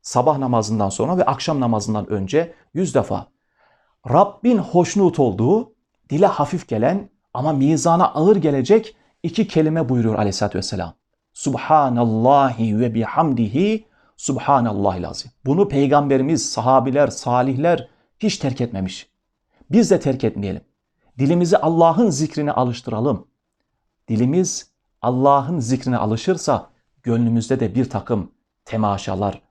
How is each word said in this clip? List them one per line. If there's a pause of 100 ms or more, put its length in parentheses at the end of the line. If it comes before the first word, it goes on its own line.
Sabah
namazından
sonra
ve
akşam
namazından
önce (200)
yüz
defa. (840)
Rabbin
hoşnut
olduğu, (360)
dile
hafif
gelen (240)
ama
mizana
ağır
gelecek (280)
iki
kelime
buyuruyor
Aleyhisselatü
Vesselam. (400)
"Subhanallahi
ve
bihamdihi, (300)
subhanallahil
azim." (140)
Bunu
Peygamberimiz,
sahabiler,
salihler (320)
hiç
terk
etmemiş. (600)
Biz
de
terk
etmeyelim. (580)
Dilimizi
Allah'ın
zikrine
alıştıralım. (800)
Dilimiz (300)
Allah'ın
zikrine
alışırsa (340)
gönlümüzde
de
bir
takım (340)
temaşalar